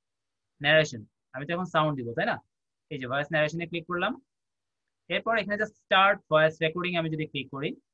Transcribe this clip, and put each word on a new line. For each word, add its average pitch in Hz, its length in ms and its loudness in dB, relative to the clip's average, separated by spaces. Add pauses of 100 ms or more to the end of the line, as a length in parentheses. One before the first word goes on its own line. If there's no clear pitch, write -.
(640)
narration, 151 380 4 (320)
আমি 135 120 -10
তো 165 100 -8
এখন 180 180 -4
sound 156 240 4
দিব, 120 100 -6 (100)
তাই 185 140 0
না? 139 40 -2 (560)
এই 143 80 -8
যে 131 100 -6
voice 143 240 -2
ন্যারেশনে 156 360 0
click 165 200 -6
করলাম, 180 220 -2 (1040)
এরপর 214 260 -2
এখানে 202 220 -4
just 214 200 -6
start 196 360 4 (140)
voice 156 320 4
recording 175 360 -2
আমি 160 140 -2
যদি 156 160 -4
click 139 240 -8
করি, 143 160 -4 (240)